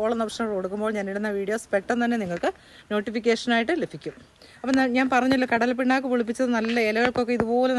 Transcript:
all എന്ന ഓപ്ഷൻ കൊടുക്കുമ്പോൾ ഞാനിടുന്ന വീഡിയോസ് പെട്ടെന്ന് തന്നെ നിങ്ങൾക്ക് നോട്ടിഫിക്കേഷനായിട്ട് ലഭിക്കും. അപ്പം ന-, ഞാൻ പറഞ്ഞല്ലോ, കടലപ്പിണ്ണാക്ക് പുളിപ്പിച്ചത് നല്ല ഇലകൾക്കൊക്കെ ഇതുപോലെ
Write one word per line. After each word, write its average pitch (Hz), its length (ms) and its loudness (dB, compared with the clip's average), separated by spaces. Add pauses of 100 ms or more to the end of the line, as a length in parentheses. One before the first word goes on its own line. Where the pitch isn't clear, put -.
all 220 120 0
എന്ന 226 140 -2
ഓപ്ഷൻ 220 300 -4
കൊടുക്കുമ്പോൾ 208 400 -2
ഞാനിടുന്ന 202 400 -4
വീഡിയോസ് 202 360 -4
പെട്ടെന്ന് 233 320 0
തന്നെ 233 180 0
നിങ്ങൾക്ക് 180 260 -2 (420)
നോട്ടിഫിക്കേഷനായിട്ട് 226 840 0 (100)
ലഭിക്കും. - 320 -10 (460)
അപ്പം 262 180 0
ന-, 262 180 2
ഞാൻ 262 160 2
പറഞ്ഞല്ലോ, 254 400 4
കടലപ്പിണ്ണാക്ക് 254 600 2
പുളിപ്പിച്ചത് 240 440 0
നല്ല 226 180 0 (140)
ഇലകൾക്കൊക്കെ 240 500 0
ഇതുപോലെ 240 400 2